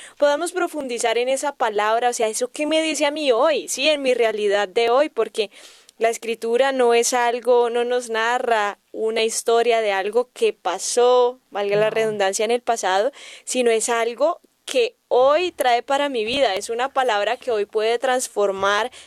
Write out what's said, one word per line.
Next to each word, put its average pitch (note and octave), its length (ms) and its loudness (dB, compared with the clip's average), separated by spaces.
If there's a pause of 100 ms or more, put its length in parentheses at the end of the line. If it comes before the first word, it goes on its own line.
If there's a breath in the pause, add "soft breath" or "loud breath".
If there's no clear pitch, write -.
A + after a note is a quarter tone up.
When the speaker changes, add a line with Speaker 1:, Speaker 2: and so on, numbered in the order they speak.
(180 loud breath)
Speaker 1:
podamos D4 340 0
profundizar C4 640 -4
en A#3+ 140 0
esa C#4 240 -4
palabra, A3+ 560 0
o - 20 0
sea, A3+ 160 -2
¿eso A#3 200 -4
qué D4+ 180 -4
me D#4+ 160 2
dice D4+ 240 -2
a C#4+ 40 0
mí D4 220 0
hoy? B3 360 0
Sí, C4+ 200 -2
en D4 140 0
mi C4 100 0
realidad G#3 560 0
de A#3 220 0
hoy, C#4 180 4
porque A3 420 -4 (480 loud breath)
la A3 100 0
escritura A#3 640 0
no B3 220 2
es A#3 180 2
algo, A#3+ 560 2
no A#3+ 160 -2
nos B3 240 -4
narra A3+ 680 0 (120)
una A3 320 -4
historia A3+ 600 2
de G3+ 100 0
algo G3+ 400 -2
que G#3+ 220 0
pasó, B3 840 0 (120)
valga G3+ 260 -2
la G#3+ 100 2
Speaker 2:
No. A3 40 -2
Speaker 1:
redundancia, G#3+ 560 0
en A3 40 -2
el A#3+ 120 0
pasado, G#3+ 500 0 (320 loud breath)
sino B3 260 0
es A3+ 200 0
algo A#3 500 0 (240)
que A#3+ 300 -2 (140)
hoy D4 440 4
trae A#3+ 300 0
para C#4 260 -2
mi B3 160 -4
vida, A#3+ 300 0
es G3+ 160 -6
una A#3+ 200 -4
palabra A3+ 460 0
que - 140 -8
hoy G#3 160 -2
puede A3 320 -2
transformar G#3 920 -2 (140 loud breath)